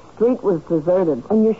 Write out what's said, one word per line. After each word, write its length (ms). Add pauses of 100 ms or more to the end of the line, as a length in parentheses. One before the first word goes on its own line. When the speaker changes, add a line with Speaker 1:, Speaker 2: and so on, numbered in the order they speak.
(140)
Speaker 1:
street 300
was 260
deserted. 600
Speaker 2:
And 120
you're 160